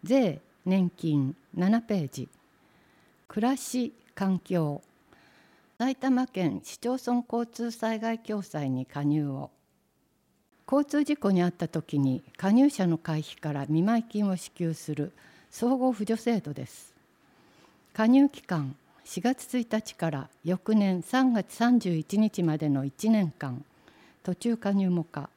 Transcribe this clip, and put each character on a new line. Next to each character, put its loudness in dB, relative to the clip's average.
税、 2
年 2
金、 0
七 2
ペ -4
ー -4
ジ。 -12
暮 -2
ら 0
し、 -4
環 0
境。 -2
埼 0
玉 2
県 -2
市 -16
町 -2
村 0
交 -2
通 -8
災 -4
害 -4
共 -6
済 -6
に -2
加 -8
入 2
を。 -8
交 2
通 0
事 0
故 0
に 4
遭 2
っ 0
た -6
時 -4
に 0
加 0
入 6
者 0
の 2
会 -4
費 -10
か -8
ら -6
見 2
舞 2
い -4
金 -2
を -2
支 -12
給 -4
す -8
る -4
総 0
合 2
扶 -8
助 -2
制 0
度 -8
で -10
す。 -20
加 2
入 8
期 -10
間、 -4
四 -8
月 -2
一 -4
日 -4
か -2
ら -6
翌 0
年 4
三 2
月 -2
三 4
十 0
一 -2
日 2
ま 2
で -2
の 0
一 -4
年 2
間、 -8
途 -4
中 -2
加 -2
入 2
も 2
可。 -10